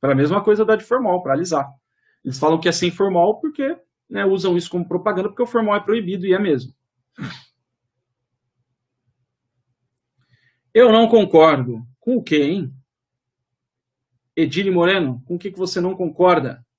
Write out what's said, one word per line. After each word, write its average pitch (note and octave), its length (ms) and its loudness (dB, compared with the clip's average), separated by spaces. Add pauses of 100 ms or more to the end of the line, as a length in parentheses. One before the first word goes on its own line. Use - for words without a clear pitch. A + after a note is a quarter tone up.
Pra C3+ 140 0
mesma D3+ 280 0
coisa G#3+ 220 2
da A3 120 2
de A3 80 -8
formol, G#3 380 -2
pra C3+ 120 -2
alisar. D#3 360 -4 (540)
Eles C3+ 140 -10
falam D#3 200 2
que E3 100 0
é E3+ 40 0
sem F3 180 -2
formol G#3+ 500 0
porque, D4+ 360 -6 (320)
né, G3+ 160 -8
usam F#3+ 320 0
isso F3 140 -6
como F3 180 -6
propaganda, F#3+ 400 -4
porque A3+ 140 -6
o A#3+ 40 -2
formol A3 300 -2
é G3+ 40 -2
proibido, G3+ 440 -4
e F#3+ 80 0
é F#3 60 2
mesmo. D3 360 -2 (4000)
Eu A#3 180 8
não A3+ 180 6
concordo. D#3 760 4 (140)
Com B3 160 -2
o A3 60 -2
quê, D3+ 200 0
hein? D3+ 320 -4 (1600)
Edile E3 360 -2
Moreno, E3+ 560 0
com F3 80 -8
o F3 40 -8
que F#3+ 120 -10
que F#3 80 -20
você F#3 220 -4
não F3+ 140 -2
concorda? E3+ 720 0 (140)